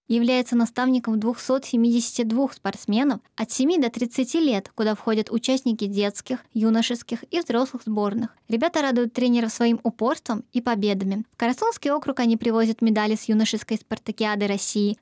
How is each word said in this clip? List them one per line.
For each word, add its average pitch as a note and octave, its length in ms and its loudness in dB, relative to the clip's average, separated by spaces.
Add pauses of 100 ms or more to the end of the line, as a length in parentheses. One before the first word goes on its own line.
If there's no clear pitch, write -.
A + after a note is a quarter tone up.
Является B3 480 2
наставником A#3+ 640 2
двухсот B3 460 -2
семидесяти A#3 600 2
двух B3 280 0
спортсменов A3 680 -2 (160)
от A3+ 140 -4
семи D#4+ 280 2
до B3+ 100 2
тридцати B3 500 -2
лет, B3 360 0
куда G#3+ 200 0
входят G#3+ 360 -2
участники A#3+ 560 0
детских, G3+ 540 -2 (120)
юношеских A3+ 800 0
и E4+ 100 -2
взрослых B3+ 460 -2
сборных. G#3+ 500 -2 (140)
Ребята D4+ 320 0
радуют A#3+ 320 0
тренеров A#3+ 360 2
своим A#3 320 2
упорством A#3 680 -4
и B3 80 -2
победами. G3+ 720 0
В - 60 -18
Карасунский C#4 520 0
округ C#4 300 -2
они A#3 160 2
привозят A3+ 460 0
медали G#3+ 320 2
с - 160 -4
юношеской G#3+ 480 0
спартакиады G#3 680 -4
России, G3+ 560 0